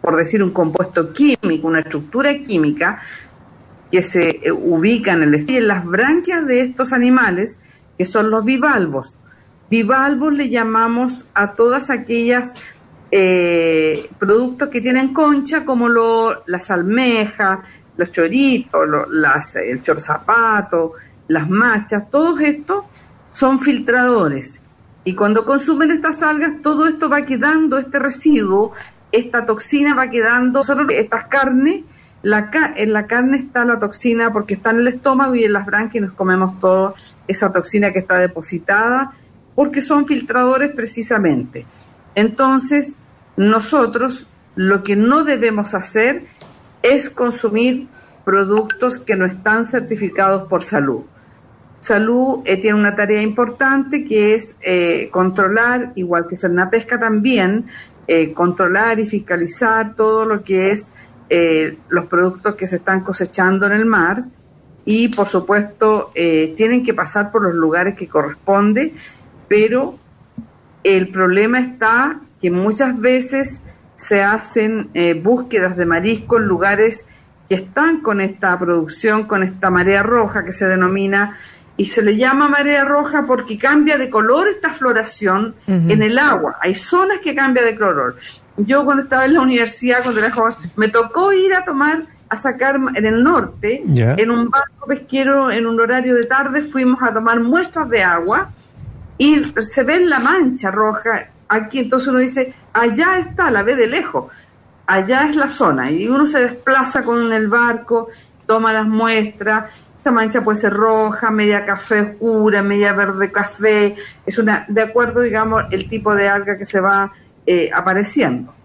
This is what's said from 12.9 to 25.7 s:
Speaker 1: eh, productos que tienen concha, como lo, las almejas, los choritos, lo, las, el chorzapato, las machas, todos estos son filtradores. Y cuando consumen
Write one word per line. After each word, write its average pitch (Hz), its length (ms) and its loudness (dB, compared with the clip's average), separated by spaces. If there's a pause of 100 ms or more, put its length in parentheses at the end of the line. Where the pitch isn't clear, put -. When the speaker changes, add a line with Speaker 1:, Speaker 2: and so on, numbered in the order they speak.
Speaker 1:
eh, 170 1000 2 (100)
productos 247 500 0
que 285 120 -4
tienen 262 320 0
concha, 294 500 0
como 247 240 0
lo, 226 600 2
las 180 240 -6
almejas, 208 880 0 (360)
los 175 160 -4
choritos, 214 760 0
lo, 147 220 -2
las, 147 460 0
el 123 260 -6
chorzapato, 175 1120 -2 (360)
las 156 200 0
machas, 214 640 0
todos 302 300 2
estos 302 420 -2 (480)
son 262 280 2
filtradores. 240 1000 0 (440)
Y 185 120 -4
cuando 214 300 2
consumen 285 460 2